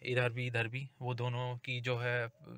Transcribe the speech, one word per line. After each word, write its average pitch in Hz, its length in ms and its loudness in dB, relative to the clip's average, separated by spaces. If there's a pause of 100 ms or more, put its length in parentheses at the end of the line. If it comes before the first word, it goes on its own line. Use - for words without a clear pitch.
इधर 123 280 4
भी 123 160 -2
इधर 113 220 2
भी, 131 220 -6 (120)
वो 123 120 0
दोनों 123 420 -2
की 123 240 -4
जो 123 160 2
है 120 320 2 (300)